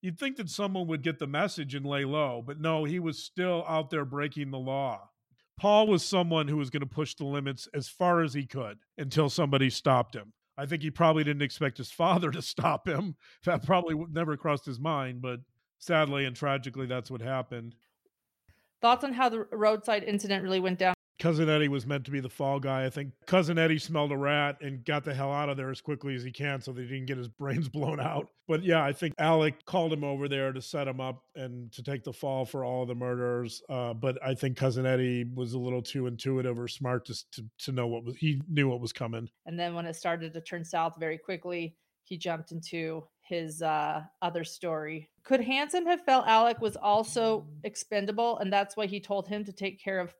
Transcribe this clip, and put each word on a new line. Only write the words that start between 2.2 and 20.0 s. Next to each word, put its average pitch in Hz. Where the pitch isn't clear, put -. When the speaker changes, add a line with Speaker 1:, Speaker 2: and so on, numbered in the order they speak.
Speaker 1:
but 147
no, 156
he 160
was 160
still 180
out 156
there 151
breaking 143
the 135
law. 131
Paul 208
was 202
someone 165
who 151
was 139
gonna 139
push 151
the 143
limits 139
as 143
far 175
as 139
he 139
could 110
until 147
somebody 139
stopped 123
him. 104
I 143
think 151
he 156
probably 160
didn't 143
expect 139
his 120
father 175
to 165
stop -
him. 165
That -
probably 175
w-, 165
never 156
crossed 147
his 127
mind, 135
but 123
sadly 143
and 127
tragically, 135
that's 127
what 127
happened. 123
Speaker 2:
Thoughts 247
on 269
how 247
the 220
roadside 214